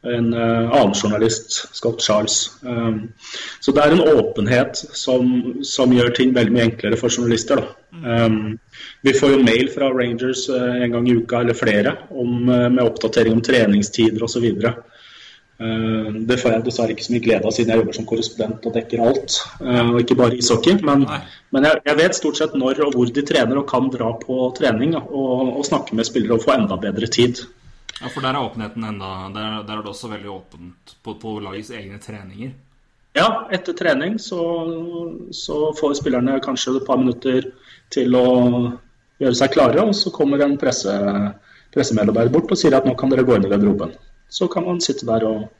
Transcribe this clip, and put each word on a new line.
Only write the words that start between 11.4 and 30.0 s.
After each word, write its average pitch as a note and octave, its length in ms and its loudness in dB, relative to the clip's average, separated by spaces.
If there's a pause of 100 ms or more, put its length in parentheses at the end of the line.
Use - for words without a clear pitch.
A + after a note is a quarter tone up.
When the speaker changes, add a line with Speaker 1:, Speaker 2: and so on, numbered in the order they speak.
Speaker 1:
eller A#2+ 120 0
flere G#2+ 440 0 (120)
om, B2 400 -2
eh, B2 200 4
med B2 140 4
oppdatering A2+ 500 2
om A#2 80 4
treningstider G#2+ 840 2
og A#2 60 -4
så B2 120 -2
videre. A2+ 320 0 (880)
Eh, A2+ 480 -2 (160)
det B2 160 0
får A#2+ 140 2
jeg A2+ 100 0
dessverre A#2 300 -2
ikke - 100 -12
så A#2+ 80 -2
mye A#2 80 2
glede A2 240 2
av A2+ 80 0
siden A2+ 160 0
jeg A2+ 140 4
jobber G2 100 -4
som A2 120 -8
korrespondent A2 600 -4
og A2+ 80 -4
dekker A#2 320 -4
alt, C3+ 300 0 (260)
eh, B2 300 2
og A#2+ 100 2
ikke A#2+ 160 2
bare B2 220 4
ishockey, D#3+ 420 4
men, C#3+ 240 4
Speaker 2:
Nei. D3 140 -6 (320)
Speaker 1:
men C3+ 120 2
jeg, D3+ 220 4
jeg D3 120 2
vet E3 180 4
stort D3 220 -2
sett D#3 180 -2
når C3+ 320 0
og C3+ 80 -2
hvor A#2+ 180 2
de C#3+ 80 0
trener C#3 380 0
og C#3 100 -6
kan C3 220 0
dra A#2 220 -4
på B2+ 440 -4
trening, C3 360 0
da, C#3+ 120 -4
og, C3 540 -2
og C#3+ 40 -4
snakke - 300 -2
med A2+ 120 0
spillere A#2 280 -2
og A2+ 80 2
få C3 160 2
enda G2 200 0
bedre G2+ 300 -4
tid. A#2+ 360 0 (580)
Speaker 3:
Ja, B2+ 80 -12
for C3+ 120 -10
der C3 120 -2
er C#3+ 80 -2
åpenheten A2 420 -8
enda, F#2+ 460 -10
der, G#2+ 380 -8
der G#2+ 100 -8
er G#2+ 60 -8
det G2+ 100 -10
også A2+ 160 -14